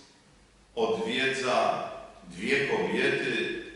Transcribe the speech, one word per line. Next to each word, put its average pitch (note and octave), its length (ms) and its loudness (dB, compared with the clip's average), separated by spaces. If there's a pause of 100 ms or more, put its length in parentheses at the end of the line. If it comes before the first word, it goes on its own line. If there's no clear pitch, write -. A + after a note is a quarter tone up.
(760)
odwiedza B2 1120 2 (380)
dwie A#2+ 400 0
kobiety, - 960 0 (120)